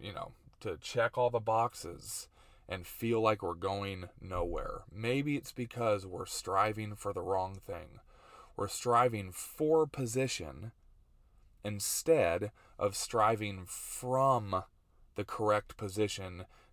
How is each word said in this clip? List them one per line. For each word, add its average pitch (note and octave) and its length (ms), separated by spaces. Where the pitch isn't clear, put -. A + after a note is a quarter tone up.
you G2+ 120
know, - 200
to F2+ 200
check - 380
all B2 140
the A#2 80
boxes - 880
and F2+ 160
feel A#2 360
like A2 200
we're E2+ 140
going F#2+ 520
nowhere. F2 600
Maybe C3+ 440
it's - 160
because A2+ 520
we're F#2 220
striving G#2 720
for G2+ 160
the F2+ 100
wrong F#2+ 420
thing. E2+ 360
We're G2+ 100
striving A#2 640
for D#3 560
position A2+ 840
instead G#2 880
of G2+ 160
striving G#2+ 680
from B2 1000
the G#2 100
correct G#2 520
position F#2+ 680